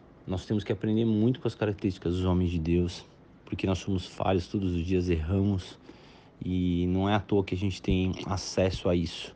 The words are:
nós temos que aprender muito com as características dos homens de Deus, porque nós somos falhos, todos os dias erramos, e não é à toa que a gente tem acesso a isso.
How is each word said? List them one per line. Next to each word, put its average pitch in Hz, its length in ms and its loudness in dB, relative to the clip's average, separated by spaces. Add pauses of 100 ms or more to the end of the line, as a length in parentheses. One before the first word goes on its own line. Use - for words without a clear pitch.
(260)
nós 92 200 -4
temos 107 200 0
que - 80 -2
aprender 110 320 0
muito 113 340 2
com - 80 -4
as 110 80 -4
características 95 600 -2
dos 92 100 0
homens 90 260 2
de 87 80 -2
Deus, 85 460 0 (400)
porque - 200 -4
nós 185 140 0
somos 95 260 -2
falhos, 95 420 0
todos 95 280 -2
os 82 100 -2
dias 90 240 2
erramos, 92 680 0 (640)
e 90 460 0
não 95 180 2
é 104 60 2
à 107 80 2
toa 98 240 2
que 92 100 -2
a - 20 0
gente 95 240 -2
tem 92 300 2 (140)
acesso 92 640 0
a 87 60 4
isso. - 400 -4